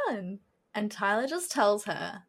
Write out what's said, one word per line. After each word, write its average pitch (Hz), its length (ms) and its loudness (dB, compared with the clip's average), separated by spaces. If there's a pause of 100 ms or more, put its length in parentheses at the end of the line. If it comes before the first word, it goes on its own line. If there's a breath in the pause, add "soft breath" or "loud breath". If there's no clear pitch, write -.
on?" 196 320 -6 (340)
And 208 160 -2
Tyler 214 380 0
just 349 240 -4
tells 208 320 4
her 180 440 -6